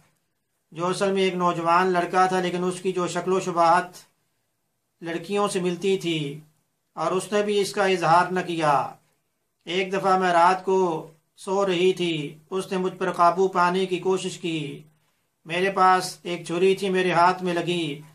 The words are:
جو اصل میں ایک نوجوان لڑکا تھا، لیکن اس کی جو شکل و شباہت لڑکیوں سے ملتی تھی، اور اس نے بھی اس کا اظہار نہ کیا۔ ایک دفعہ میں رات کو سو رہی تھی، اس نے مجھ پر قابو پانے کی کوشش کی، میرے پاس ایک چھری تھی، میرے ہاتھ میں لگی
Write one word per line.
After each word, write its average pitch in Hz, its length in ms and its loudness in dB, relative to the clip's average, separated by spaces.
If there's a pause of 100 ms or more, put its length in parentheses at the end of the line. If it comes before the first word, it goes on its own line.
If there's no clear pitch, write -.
(680)
جو 165 160 -6
اصل 196 260 -2
میں 196 100 0
ایک 185 120 0
نوجوان 175 520 2
لڑکا 185 400 2
تھا، 185 140 0
لیکن 180 240 -2
اس 180 160 -4
کی 190 120 -4
جو 175 140 -2
شکل 175 260 -4
و 190 80 0
شباہت 170 460 2 (1160)
لڑکیوں 175 460 -4
سے 196 120 -4
ملتی 180 380 -2
تھی، 156 420 -4 (540)
اور 165 180 -4
اس 185 200 -4
نے 208 100 2
بھی 202 180 0
اس 196 120 -2
کا 202 140 0
اظہار 175 460 2
نہ 185 140 -2
کیا۔ 156 480 0 (680)
ایک 185 280 -4
دفعہ 190 260 2
میں 185 140 2
رات 175 320 4
کو 180 460 0 (260)
سو 196 300 -2
رہی 180 260 2
تھی، 170 460 -4 (120)
اس 190 220 -6
نے 185 60 0
مجھ 185 160 -2
پر 180 180 -4
قابو 175 360 4
پانے 185 380 0
کی 185 120 -2
کوشش 185 400 -4
کی، 151 440 -6 (640)
میرے 180 260 -2
پاس 185 520 2
ایک 175 240 -8
چھری 185 300 2
تھی، 196 140 -4
میرے 180 220 0
ہاتھ 180 300 4
میں 175 120 -2
لگی 165 460 -4 (140)